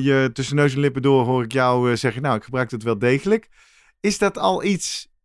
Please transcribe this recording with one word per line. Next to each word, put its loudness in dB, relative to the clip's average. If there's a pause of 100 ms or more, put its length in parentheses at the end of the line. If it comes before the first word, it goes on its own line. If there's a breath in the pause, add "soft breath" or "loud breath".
je, 2
tussen -6
neus 2
en -2
lippen 0
door 6
hoor 0
ik -6
jou, 2
eh, 2
zeggen, -4
nou, 0
ik -4
gebruik -4
het -8
wel -2
degelijk. 0 (520 soft breath)
Is -2
dat 0
al 0
iets -4 (160)